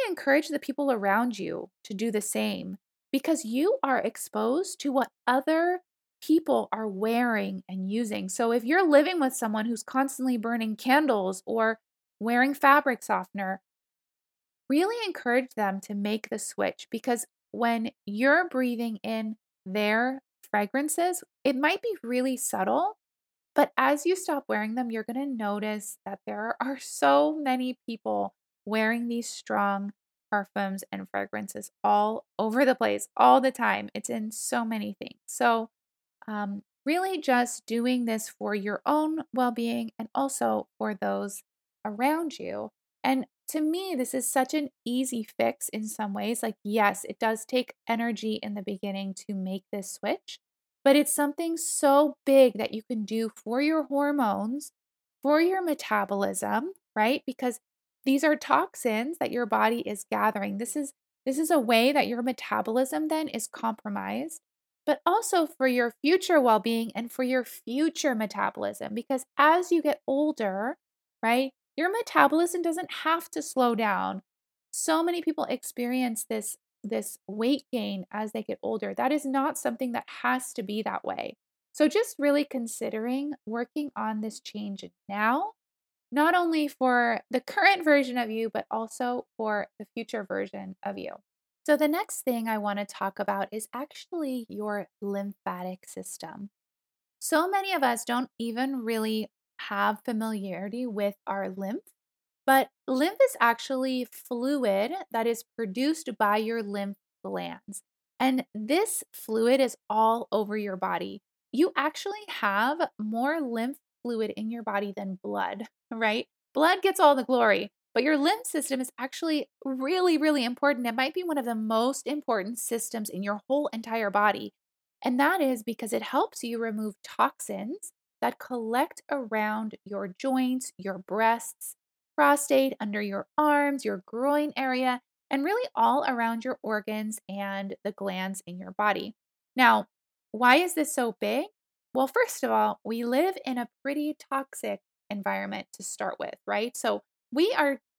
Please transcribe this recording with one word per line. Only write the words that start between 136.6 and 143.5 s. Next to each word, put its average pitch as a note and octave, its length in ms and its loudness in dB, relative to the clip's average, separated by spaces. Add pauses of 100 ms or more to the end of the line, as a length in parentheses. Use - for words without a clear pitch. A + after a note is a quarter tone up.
organs G#3+ 560 -4 (100)
and G3 560 -6
the G3 80 -4
glands F#3+ 540 -6
in F3 120 -12
your F#3 140 -12
body. G#3 420 0 (400)
Now, A#3 320 6 (460)
why B3 240 6
is F4 180 2
this D#4 200 -2
so A#3+ 240 -2
big? A#3 280 0 (480)
Well, C4 140 2
first - 360 0
of A#3+ 60 2
all, G#3+ 340 2
we A#3 200 -4
live C#4+ 420 2
in C4 100 -2